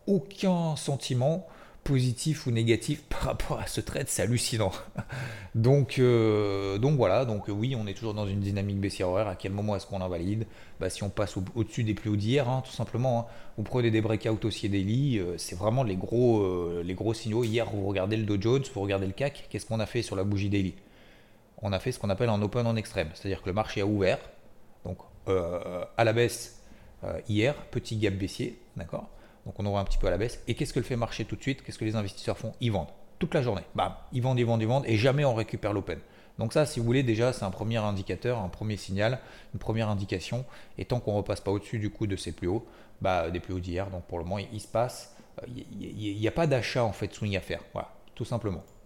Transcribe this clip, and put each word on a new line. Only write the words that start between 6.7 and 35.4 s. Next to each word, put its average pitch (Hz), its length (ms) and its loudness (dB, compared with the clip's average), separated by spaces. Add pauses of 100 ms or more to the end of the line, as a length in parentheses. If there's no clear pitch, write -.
donc 139 180 4
voilà, 113 280 6
donc, 107 240 -2
euh, 104 40 -2
oui, 117 220 0
on 110 120 -2
est 98 80 -4
toujours 107 200 -6
dans 104 120 -2
une 98 140 0
dynamique 101 380 0
baissière 98 300 0
horaire. 98 180 2
À 92 80 -4
quel 95 160 -6
moment 101 240 0
est-ce 95 120 -4
qu'on 98 120 -6
l'invalide ? 92 480 -2 (320)
Bah, 92 120 -2
si - 120 -6
on 98 60 -2
passe 101 280 -2
au, 98 60 -2 (140)
au-dessus 113 260 -2
des 107 120 2
plus 107 160 -4
hauts 104 60 4
d'hier, 120 320 2
hein, 131 160 0
tout - 60 -14
simplement, 120 500 0
hein. 117 60 -6 (300)
Vous 107 80 -2
prenez 120 260 4
des 110 100 6
breakouts 110 460 0
haussiers 104 220 -2
daily, 107 500 2
euh, 87 200 -2
c'est - 180 -8
vraiment 110 260 2
les 98 140 0
gros, 113 460 4
euh, 87 420 0
les 90 100 -2
gros 101 200 0
signaux. 110 280 0
Hier, 113 280 0
vous 101 180 -2
regardez 98 280 0
le 110 80 0
Dow 101 160 0
Jones, 127 220 4 (100)
vous 98 100 -4
regardez 98 240 0
le 95 60 -4
cac, - 360 -4
qu'est-ce - 180 -6
qu'on 113 140 -2
a 104 60 0
fait 120 160 -2
sur - 120 -4
la 95 80 0
bougie 101 280 2
daily ? 98 240 2 (880)
On 101 100 0
a 95 80 0
fait 127 100 -2
ce - 80 -6
qu'on 101 120 -2
appelle 117 180 2
un 104 140 2
open 117 240 0
en 113 100 2
extrême, 95 380 -2
c'est-à-dire 95 280 -4
que - 60 -4
le 90 60 -2
marché 107 260 0
a 98 60 2
ouvert, 104 320 4 (640)
donc, 92 140 -8 (280)
euh, 90 580 -2 (120)
à 117 80 4
la 110 80 6
baisse, - 500 0 (400)
euh, 95 160 -4 (100)
hier, 107 260 4
petit - 420 -6
gap 104 180 2
baissier, - 460 -4 (160)
d'accord ? - 320 -8 (360)
Donc - 140 -12
on 101 80 -2
ouvre 101 120 2
un 95 60 2
petit - 140 4
peu - 80 4
à 92 40 6
la 87 80 2
baisse, 117 280 -2
et 117 80 0
qu'est-ce - 180 -4
que - 60 0
le 120 60 0
fait 127 120 -4
marché 117 280 -2
tout - 100 -6
de - 80 -10
suite ? 135 200 -4
Qu'est-ce - 160 -14
que 113 60 -4
les 107 120 0
investisseurs 101 420 -4
font ? 110 220 -8
Ils 120 100 2
vendent, 90 220 -2 (260)
toute 170 160 -2
la 156 80 4
journée, 110 200 0 (120)
bam, 92 200 0 (180)
ils 123 100 0
vendent, 127 160 2
ils 120 80 4
vendent, 113 160 4
ils 107 60 2
vendent, 127 180 2
et 113 100 4
jamais 135 280 4
on 127 100 4
récupère 107 380 -2